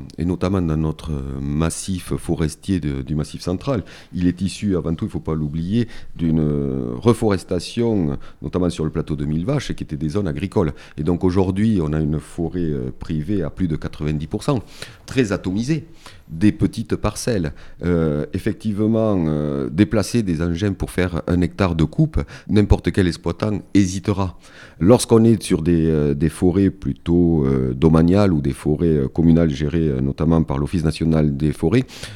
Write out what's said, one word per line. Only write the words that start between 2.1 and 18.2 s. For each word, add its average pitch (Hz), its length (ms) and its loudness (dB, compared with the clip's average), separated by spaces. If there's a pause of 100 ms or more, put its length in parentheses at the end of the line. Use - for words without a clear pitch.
forestier 82 640 -2
de, 71 240 -4
du 67 100 -6
Massif 73 280 -4
central. 92 420 -4 (280)
Il 87 140 -2
est 87 160 0
issu, 98 340 -2
avant 80 200 -2
tout, 110 100 -6
il 101 40 -4
ne - 20 -16
faut 85 80 -6
pas 80 160 -4
l'oublier, 82 520 -2 (280)
d'une, 80 240 2
euh, 69 560 -2
reforestation, 98 1200 0 (240)
notamment 87 300 -2
sur 80 140 -4
le 78 40 0
plateau 76 260 -4
de 71 100 -4
Mille 78 200 -2
Vaches, 139 280 -2
qui - 100 -8
étaient 76 140 -8
des 78 120 -4
zones 98 180 -2
agricoles. 80 460 -2 (240)
Et 76 60 -4
donc 87 200 0
aujourd'hui, 95 580 2
on 76 120 0
a 80 60 0
une 76 200 0
forêt, 85 420 -6
euh, 69 360 -2
privée 82 460 -4
à 71 80 -6
plus 92 160 -4
de 78 80 -2
quatre-vingt-dix 76 520 -6
pour 104 160 -6
cent, 139 160 -2 (460)
très 123 260 0
atomisée, 110 540 -2 (440)
des 85 240 2
petites 98 420 -2
parcelles. 98 560 -2 (320)
Euh, 80 500 0